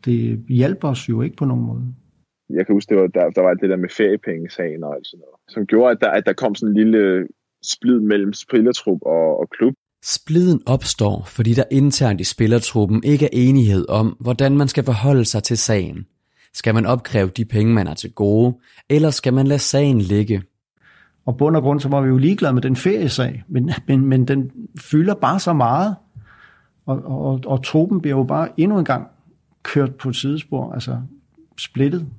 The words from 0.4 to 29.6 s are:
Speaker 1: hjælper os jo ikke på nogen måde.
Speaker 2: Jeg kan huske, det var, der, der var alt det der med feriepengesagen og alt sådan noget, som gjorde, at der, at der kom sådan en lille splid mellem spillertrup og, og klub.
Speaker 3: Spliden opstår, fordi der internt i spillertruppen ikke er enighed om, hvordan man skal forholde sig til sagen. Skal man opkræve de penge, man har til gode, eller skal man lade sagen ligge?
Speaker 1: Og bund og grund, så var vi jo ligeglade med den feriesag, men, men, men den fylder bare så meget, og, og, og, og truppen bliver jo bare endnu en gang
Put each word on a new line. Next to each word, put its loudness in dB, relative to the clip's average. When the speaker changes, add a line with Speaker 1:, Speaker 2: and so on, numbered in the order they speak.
Speaker 1:
hjælper 0
os -6
jo -2
ikke -6
på -4
nogen -2
måde. -8
Speaker 2:
Jeg -2
kan 2
huske, -2
det 4
var, 2
der, 0
der -2
var 4
alt 0
det 0
der 0
med -4
feriepengesagen -4
og -8
alt -14
sådan -20
noget, -20
som -6
gjorde, 4
at 0
der, 2
at 0
der 0
kom -2
sådan -4
en 2
lille 2
splid 0
mellem 0
spillertrup 0
og, 0
og -6
klub. 0
Speaker 3:
Spliden 0
opstår, -2
fordi 0
der 2
internt 2
i -4
spillertruppen 0
ikke 4
er 0
enighed 4
om, 0
hvordan 0
man 2
skal -2
forholde 2
sig -2
til -2
sagen. -2
Skal -2
man 2
opkræve 0
de -4
penge, 2
man 0
har -8
til -10
gode, 2
eller 4
skal 0
man 2
lade 2
sagen 2
ligge? 0
Speaker 1:
Og -4
bund 2
og 2
grund, 0
så -4
var 0
vi 0
jo 4
ligeglade 2
med 2
den 0
feriesag, -2
men, -2
men, 2
men 2
den -2
fylder 0
bare -2
så -2
meget, 0
og, -4
og, -6
og, -2
og -2
truppen 0
bliver -2
jo 2
bare -2
endnu 2
en 0
gang -4